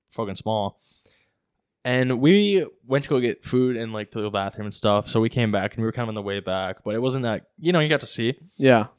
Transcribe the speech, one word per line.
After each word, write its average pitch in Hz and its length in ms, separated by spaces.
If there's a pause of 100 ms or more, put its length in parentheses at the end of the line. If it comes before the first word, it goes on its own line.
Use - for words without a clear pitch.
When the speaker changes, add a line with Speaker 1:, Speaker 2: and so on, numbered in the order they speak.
(120)
Speaker 1:
fucking 101 240
small." 104 440 (1040)
And 127 380
we 190 420 (220)
went 139 200
to - 40
go 139 100
get 120 240
food 127 340
and, 113 160
like, 107 180
to 113 100
the 104 80
bathroom 101 380
and 101 60
stuff. 104 360
So 113 120
we 117 80
came 117 220
back 101 220
and 117 80
we 110 40
were 113 80
kind 123 100
of 113 60
on 110 60
the 104 60
way 98 200
back, 92 420
but 107 100
it 113 60
wasn't 131 240
that, 110 240 (100)
you 165 140
know, 175 80
you 151 80
got 151 140
to 113 60
see. 117 300 (200)
Speaker 2:
Yeah. 120 300 (120)